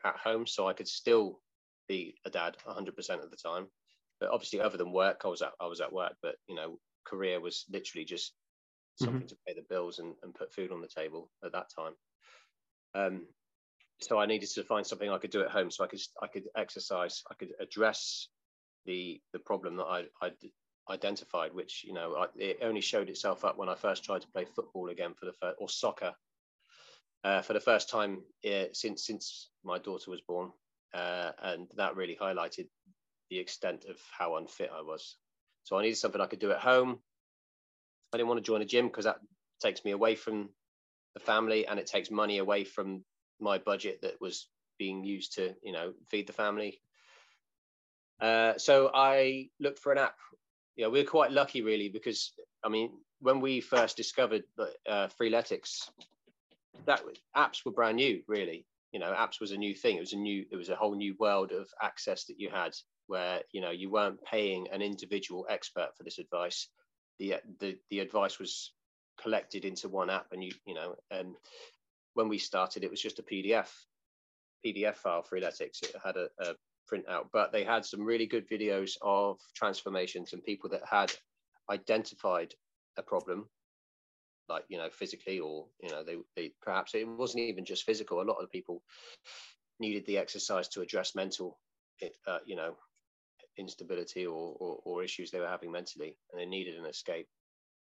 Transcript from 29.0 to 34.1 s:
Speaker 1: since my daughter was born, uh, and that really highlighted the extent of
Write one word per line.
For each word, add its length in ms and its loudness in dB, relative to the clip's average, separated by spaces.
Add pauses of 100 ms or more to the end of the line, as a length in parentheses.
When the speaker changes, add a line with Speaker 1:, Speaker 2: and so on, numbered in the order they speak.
Speaker 1:
since 440 -8 (120)
my 160 -2
daughter 320 -8
was 120 -8
born, 280 -4 (440)
uh, 360 -2 (140)
and 320 -4
that 180 0
really 260 -4
highlighted 460 -2 (640)
the 80 -4
extent 500 -4
of 80 -12 (140)